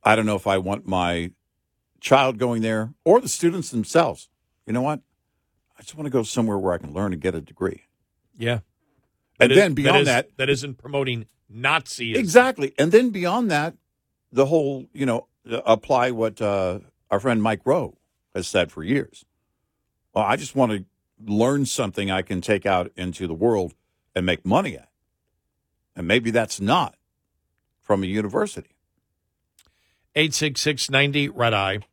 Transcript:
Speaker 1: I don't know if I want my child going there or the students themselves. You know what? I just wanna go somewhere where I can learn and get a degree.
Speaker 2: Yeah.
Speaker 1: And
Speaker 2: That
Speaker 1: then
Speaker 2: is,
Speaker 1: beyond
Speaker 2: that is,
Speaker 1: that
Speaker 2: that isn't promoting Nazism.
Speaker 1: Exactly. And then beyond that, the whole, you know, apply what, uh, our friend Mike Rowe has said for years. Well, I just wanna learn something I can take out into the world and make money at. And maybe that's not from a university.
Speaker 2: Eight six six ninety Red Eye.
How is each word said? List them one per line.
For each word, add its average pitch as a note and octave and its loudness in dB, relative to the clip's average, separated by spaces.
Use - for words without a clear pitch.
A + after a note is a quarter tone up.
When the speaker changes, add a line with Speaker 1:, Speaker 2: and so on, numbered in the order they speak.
Speaker 1:
I G#2+ 6
don't A2 0
know G#2+ 0
if F#2+ -6
I G2 2
want F#2+ -4
my F2 -2
child C3 2
going A#2+ -2
there A2+ -2
or G3 6
the D#3+ -10
students E3+ -2
themselves. C3+ -2
You - -6
know B2 -2
what? D3 -4
I - -20
just - -20
wanna D3+ -8
go B2+ 0
somewhere A2 -2
where F#2+ 0
I E2+ -2
can D2 -12
learn F#2+ -2
and D#2+ -6
get F2+ -2
a E2 -6
degree. - -6
Speaker 2:
Yeah. A#2 -4
Speaker 1:
And B2+ 6
Speaker 2:
That C3+ 6
Speaker 1:
then F#3+ 6
Speaker 2:
is, - -2
Speaker 1:
beyond C#3 2
Speaker 2:
that C#3+ 6
is, C#3 2
Speaker 1:
that B2+ 0
Speaker 2:
that C3+ -2
isn't C#3 -4
promoting C3 -6
Nazism. B2 -4
Speaker 1:
Exactly. A#3 4
And E3 2
then A#3+ 6
beyond F#3+ -2
that, D#3 -2
the C3+ 4
whole, C#3 0
you C#3 -4
know, A#2+ -2
apply A#2+ 0
what, A2+ -4
uh, G2 -2
our - 0
friend A#2 0
Mike G#2+ -2
Rowe C#3 0
has F#2 -6
said F2 0
for D#2 -14
years. - -4
Well, G#2 0
I G#2 0
just G3+ -12
wanna A2 0
learn B2 2
something G2+ -4
I F#2+ -2
can F#2 -6
take G2+ 0
out F2+ 0
into F2+ -8
the E2 -6
world G2 0
and F#2 -2
make F2+ -2
money B2 0
at. - -20
And E2+ -8
maybe A2+ 2
that's A2+ -2
not B2+ 0
from G2 0
a F#2+ -4
university. G#2 -4
Speaker 2:
Eight D3+ 0
six D3 -2
six D3 -2
ninety C#3+ 2
Red A#2 0
Eye. G2 0